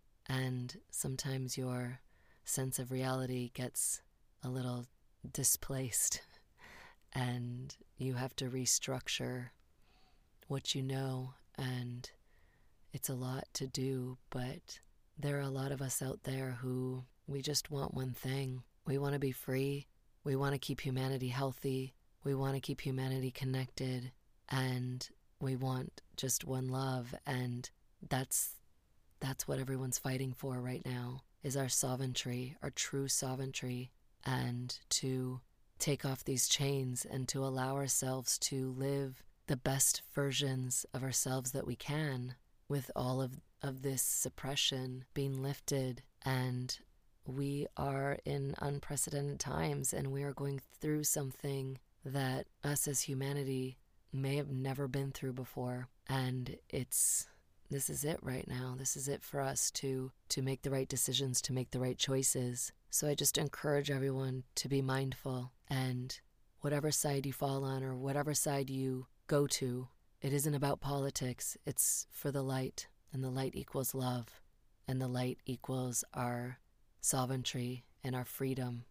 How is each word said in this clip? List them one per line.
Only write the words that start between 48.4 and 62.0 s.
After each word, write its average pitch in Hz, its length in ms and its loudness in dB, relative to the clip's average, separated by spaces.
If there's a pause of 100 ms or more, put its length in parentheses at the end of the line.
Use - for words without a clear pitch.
unprecedented 143 800 -2
times, 147 540 0
and 135 180 0
we 139 120 -2
are 139 100 -2
going 139 280 -2 (180)
through 151 240 2
something 135 760 0 (280)
that 135 420 0 (160)
us 143 240 2
as 139 140 2
humanity 135 760 -2 (360)
may 135 240 2
have 147 120 0
never 135 380 0
been 139 240 0
through 131 220 -2
before. 123 560 -4 (180)
And 127 500 0 (120)
it's, - 580 2 (420)
this 139 200 0
is 139 160 -2
it 160 160 2
right - 260 -2
now. 127 300 -2
This 131 180 0
is 139 140 -4
it - 140 -2
for 143 180 -2
us 135 300 2
to, 131 400 -2 (180)
to - 120 2
make 131 200 0
the 139 100 -2
right 135 160 2
decisions, 127 540 2
to - 120 -2
make 127 180 0
the 127 100 0
right 127 160 2
choices. 131 760 2 (180)